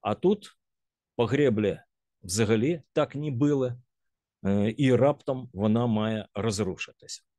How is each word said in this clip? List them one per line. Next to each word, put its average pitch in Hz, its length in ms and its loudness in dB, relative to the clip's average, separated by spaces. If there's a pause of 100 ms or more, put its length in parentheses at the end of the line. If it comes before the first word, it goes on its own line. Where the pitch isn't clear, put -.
А 104 140 -2
тут - 420 -2 (580)
по 120 100 2
греблі 110 540 2 (440)
взагалі 113 580 0 (120)
так 147 220 -2
не 147 160 -6
було, 135 400 0 (760)
е, 101 320 0
і 131 180 4
раптом 131 580 0
вона 110 340 0
має 107 460 -2
розрушитись. 98 920 -6 (140)